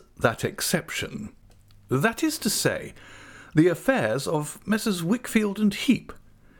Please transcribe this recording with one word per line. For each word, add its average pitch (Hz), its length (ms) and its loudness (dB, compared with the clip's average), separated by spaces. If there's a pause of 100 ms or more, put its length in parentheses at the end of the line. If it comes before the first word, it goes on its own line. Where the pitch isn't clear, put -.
(180)
that 113 260 0
exception. - 840 -4 (580)
That 180 360 0
is 311 160 0
to - 100 -2
say, - 440 -2 (600)
the 156 140 6
affairs 160 600 0
of 151 380 -4
Messrs. 202 380 0
Wickfield 208 560 0
and 208 140 4
Heep, - 400 0 (460)